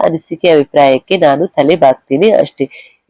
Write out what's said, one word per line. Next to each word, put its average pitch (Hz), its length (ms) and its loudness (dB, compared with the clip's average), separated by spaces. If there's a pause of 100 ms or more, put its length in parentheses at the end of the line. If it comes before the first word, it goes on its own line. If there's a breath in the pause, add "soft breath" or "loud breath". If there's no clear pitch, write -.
ಅನಿಸಿಕೆ 165 460 -4
ಅಭಿಪ್ರಾಯಕ್ಕೆ 143 680 0
ನಾನು 156 300 0
ತಲೆ 160 300 -2
ಬಾಗ್ತೀನಿ 143 540 0
ಅಷ್ಟೇ. - 400 -2 (400 loud breath)